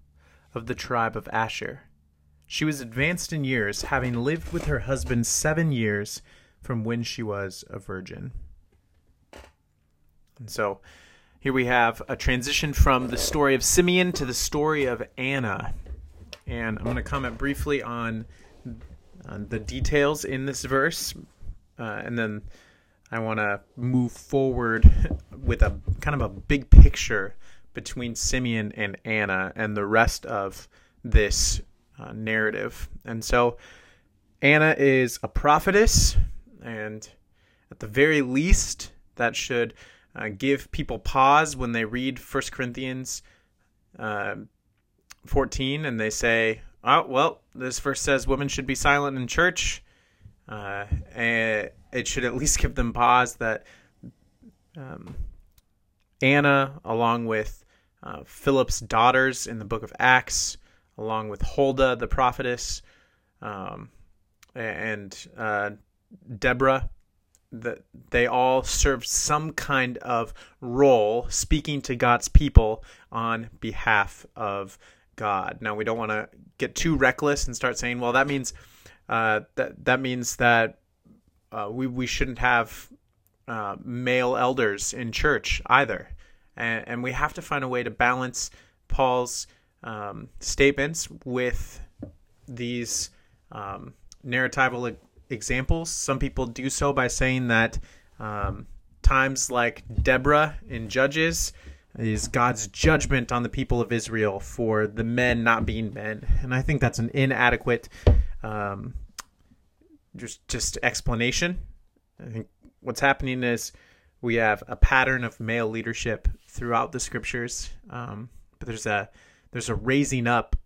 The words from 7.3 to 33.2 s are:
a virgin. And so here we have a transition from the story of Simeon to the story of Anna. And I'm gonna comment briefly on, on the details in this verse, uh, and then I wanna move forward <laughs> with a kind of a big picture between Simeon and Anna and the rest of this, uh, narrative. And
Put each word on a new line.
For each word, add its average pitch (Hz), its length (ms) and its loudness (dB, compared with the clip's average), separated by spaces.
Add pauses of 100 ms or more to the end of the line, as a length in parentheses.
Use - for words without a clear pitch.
a - 100 -12
virgin. 95 540 -12 (2000)
And 110 100 -16
so 101 320 -2 (580)
here 135 140 -2
we 127 120 2
have 120 440 4
a 127 80 -6
transition 135 560 -2
from 127 340 6
the 120 100 -4
story 139 380 2
of 123 80 0
Simeon 180 500 4
to 147 120 -4
the 123 80 -4
story 151 520 0
of 120 160 -2 (160)
Anna. 127 560 -4 (720)
And 113 340 -6
I'm - 40 -8
gonna 120 180 -2
comment 123 360 -6
briefly 139 440 -2
on, 113 440 -6 (1000)
on 104 200 -12
the 113 120 -6
details 143 680 0
in 131 200 -4
this 139 200 -6
verse, 135 480 -2 (680)
uh, 107 240 -8
and 117 160 -4
then 107 220 -4 (680)
I 113 80 -4
wanna 107 420 -2 (140)
move 123 360 0
forward 123 800 4 (400)
<laughs> 135 140 -16
with 120 180 -2
a 87 180 4 (220)
kind 147 140 0
of 135 60 -2
a 107 80 -2
big 123 400 -2
picture - 680 10 (380)
between 120 420 -8
Simeon 117 600 -2
and 101 300 -4
Anna 98 500 0
and 107 220 -4
the 101 80 0
rest 113 400 4
of 101 420 -6 (360)
this, 107 580 2 (380)
uh, - 120 -16
narrative. 107 800 -4 (160)
And 113 180 -8